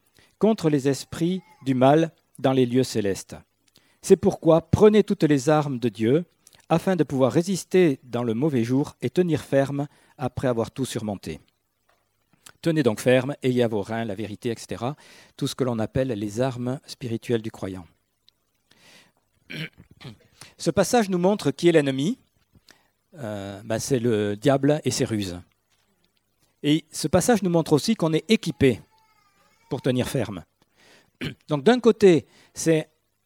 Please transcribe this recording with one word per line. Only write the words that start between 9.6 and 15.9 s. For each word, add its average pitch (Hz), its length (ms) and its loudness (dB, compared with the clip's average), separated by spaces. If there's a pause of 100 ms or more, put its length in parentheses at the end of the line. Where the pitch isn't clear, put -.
après 135 300 -6
avoir 113 240 -2
tout 131 140 -8
surmonté. 101 540 -8 (1200)
Tenez 160 220 0
donc 110 160 0
ferme, 127 440 2
ayez 120 200 0
à 117 40 2
vos 107 140 -4
reins 113 240 -6
la 101 100 -8
vérité, 104 340 -8
et 113 80 -4
cetera. 113 380 -8 (420)
Tout 143 100 -4
ce - 60 -10
que - 100 -6
l'on 120 140 -2
appelle 131 300 -4